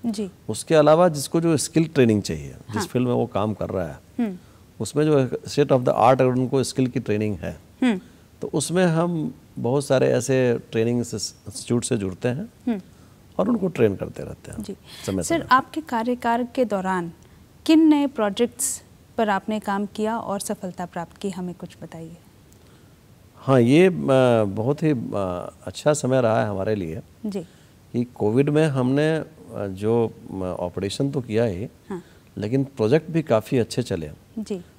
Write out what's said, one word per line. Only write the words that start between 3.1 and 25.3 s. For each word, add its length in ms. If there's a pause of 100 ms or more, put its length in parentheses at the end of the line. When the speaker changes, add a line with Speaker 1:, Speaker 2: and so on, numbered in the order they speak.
Speaker 2:
वो 120
काम 280
कर 140
रहा 180
है, 140 (180)
Speaker 1:
हम्म। 200 (420)
Speaker 2:
उसमें 240
जो 240
state 380
of 120
the 100
art 240
अगर 120
उनको 380
स्किल 240
की 140
ट्रेनिंग 360
है, 240 (220)
Speaker 1:
हम्म। 180 (440)
Speaker 2:
तो 100
उसमें 320
हम 480 (240)
बहुत 260
सारे 220
ऐसे 520 (140)
ट्रेनिंग 260
इंस-, 160
इंस्टीट्यूट 720
से 120
जुड़ते 320
हैं 140 (240)
Speaker 1:
हम्म। 140 (580)
Speaker 2:
और 100
उनको 200
ट्रेन 280
करते 260
रहते 280
हैं 120
Speaker 1:
जी। 140 (300)
Speaker 2:
समय 160
Speaker 1:
सर, 160
Speaker 2:
समय। 120
Speaker 1:
आपके 300
कार्यकाल 760
के 100
दौरान 480 (540)
किन 220
नए 180
प्रोजेक्ट्स 760 (360)
पर 100
आपने 320
काम 260
किया 320
और 220
सफलता 460
प्राप्त 300
की, 140
हमें 240
कुछ 280
बताइए। 340 (1200)
Speaker 2:
हाँ, 240
ये, 260
अ, 40 (540)
बहुत 380
ही, 80
अ, 600 (120)